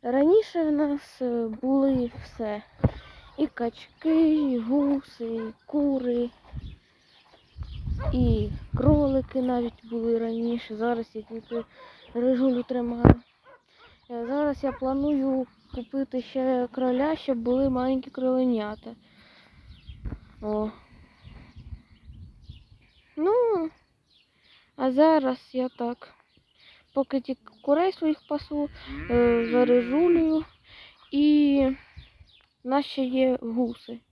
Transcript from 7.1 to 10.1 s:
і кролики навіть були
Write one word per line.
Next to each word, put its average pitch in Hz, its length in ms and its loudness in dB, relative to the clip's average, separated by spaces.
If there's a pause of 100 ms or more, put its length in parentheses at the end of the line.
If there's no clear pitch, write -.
і 233 360 2 (280)
кролики 269 640 2
навіть 240 480 -4
були 233 300 0